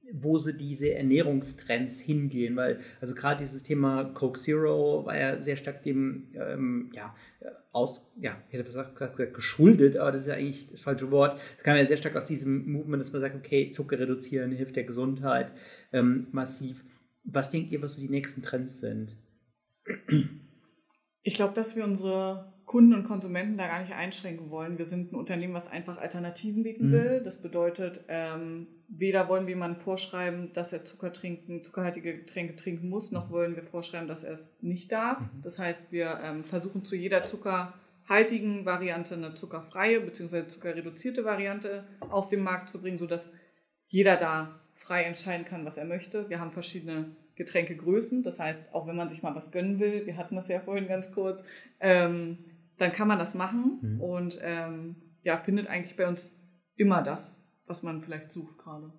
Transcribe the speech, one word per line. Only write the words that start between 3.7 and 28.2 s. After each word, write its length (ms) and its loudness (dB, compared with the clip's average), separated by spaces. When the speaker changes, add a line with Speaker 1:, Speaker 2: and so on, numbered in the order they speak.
Speaker 1:
Coke 340 -2
Zero 680 2
war 120 -2
ja 240 0
sehr 140 -2
stark 280 -8
dem, 520 0
ähm, 580 -2
ja, 220 -14
aus-, 480 -2
ja, 160 -4
ich 60 -14
hätte 120 -4
fast 100 -12
gesagt, 400 -8
gesagt, 180 -2
geschuldet, 600 10
aber 160 2
das 120 -2
ist 40 -4
ja 60 -2
eigentlich 340 -4
das 140 -18
falsche 280 -2
Wort. 300 6
Das 80 -20
kam 140 6
ja 80 10
sehr 120 4
stark 200 -2
aus 80 -2
diesem 440 -2
Movement, 300 -2
dass 140 -6
man 80 -2
sagt, 160 -2
okay, 340 2
Zucker 260 -2
reduzieren 540 0
hilft 240 -4
der 80 0
Gesundheit, 680 0
ähm, 400 4
massiv. 500 -4
Was 260 0
denkt 220 -2
ihr, 100 -2
was 120 -6
so 80 -12
die 80 -6
nächsten 320 -2
Trends 400 -4
sind? 340 -6
Speaker 2:
Ich 140 -2
glaub, 180 2
dass 240 -2
wir 80 -2
unsere 680 -2
Kunden 280 10
und 100 4
Konsumenten 540 -2
da 100 -2
gar 140 -2
nicht 120 -8
einschränken 560 -6
wollen. 280 -6
Wir 80 -4
sind 260 -4
ein 40 -10
Unternehmen, 380 -4
was 160 -2
einfach 280 -10
Alternativen 680 -4
bieten 240 0
Speaker 1:
Mhm. 40 8
Speaker 2:
will. 320 4
Das 180 -10
bedeutet, 680 -2
ähm, 600 -6